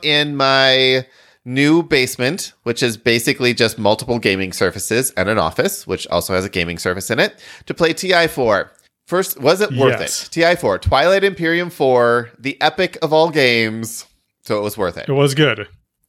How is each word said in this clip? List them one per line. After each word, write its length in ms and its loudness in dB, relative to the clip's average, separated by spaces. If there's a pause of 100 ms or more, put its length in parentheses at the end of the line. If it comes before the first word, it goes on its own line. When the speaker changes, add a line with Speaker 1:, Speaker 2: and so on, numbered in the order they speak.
Speaker 1:
in 300 0
my 720 2 (360)
new 380 2
basement, 800 -2
which 220 -2
is 120 0
basically 600 0
just 240 0
multiple 400 0
gaming 340 -2
surfaces 640 -2
and 100 0
an 120 0
office, 480 -2
which 220 -2
also 260 -2
has 100 -2
a 40 -8
gaming 280 -4
surface 320 -4
in 80 -2
it, 260 -2 (220)
to 80 -8
play 200 0
T 200 -2
I 140 4
four. 440 0 (360)
First, 340 -4
was 180 2
it 120 0
worth 280 2
Speaker 2:
Yes. 280 -8
Speaker 1:
it? 60 -20
T 120 2
I 100 4
four, 220 0
Twilight 460 2
Imperium 480 -2
four, 680 2
the 240 -8
epic 400 0
of 100 -2
all 200 4
games. 760 0 (400)
So 120 -2
it 40 -2
was 160 -6
worth 200 -2
it. 100 -10
Speaker 2:
It 60 -2
was 220 2
good. 340 0 (400)